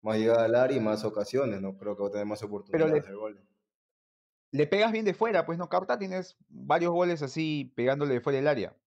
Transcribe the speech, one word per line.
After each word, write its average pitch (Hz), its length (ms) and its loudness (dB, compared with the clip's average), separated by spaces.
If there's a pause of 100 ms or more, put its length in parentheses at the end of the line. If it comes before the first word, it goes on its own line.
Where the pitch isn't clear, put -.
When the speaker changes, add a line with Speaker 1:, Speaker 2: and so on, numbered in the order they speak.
Speaker 1:
más 110 140 0
llegada 113 280 4
al 113 80 2
área 131 240 4
y 113 40 0
más 107 220 -2
ocasiones, 107 580 -2
¿no? 98 180 -8
Creo 101 160 -6
que 101 80 -8
voy 101 60 -2
a - 20 -4
tener 104 160 -4
más 104 140 -6
Speaker 2:
Pero 104 120 -10
Speaker 1:
oportunidades 156 400 0
Speaker 2:
le 151 60 2
Speaker 1:
de - 0 -
hacer 98 160 -8
goles. 104 260 -12 (1080)
Speaker 2:
le 143 160 0
pegas 214 240 2
bien 220 140 -2
de 180 100 0
fuera, 190 320 0
pues, 170 100 -4
¿no, 175 100 -8
Carta? 190 300 -2
Tienes 185 400 -8 (100)
varios 151 440 0
goles 170 320 2
así, 151 520 -4
pegándole 135 380 2
de 120 80 0
fuera 143 160 0
del 139 100 2
área. 120 280 0 (120)